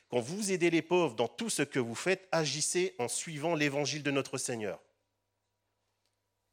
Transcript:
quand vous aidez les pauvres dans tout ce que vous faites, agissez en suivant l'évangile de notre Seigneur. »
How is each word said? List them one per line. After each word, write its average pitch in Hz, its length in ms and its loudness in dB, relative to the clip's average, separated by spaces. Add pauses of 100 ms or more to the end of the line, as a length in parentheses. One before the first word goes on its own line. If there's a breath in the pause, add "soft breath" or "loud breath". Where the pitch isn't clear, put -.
quand 120 120 0
vous 190 320 -4
aidez 170 180 2
les 160 120 2
pauvres 165 320 2
dans 117 140 2
tout 226 220 -6
ce - 120 0
que - 160 -2
vous 117 160 0
faites, 185 380 -2
agissez 160 680 0
en 120 100 -2
suivant 160 460 -4
l'évangile 147 480 0
de 143 80 0
notre 135 280 0
Seigneur. » 107 440 -4 (1700)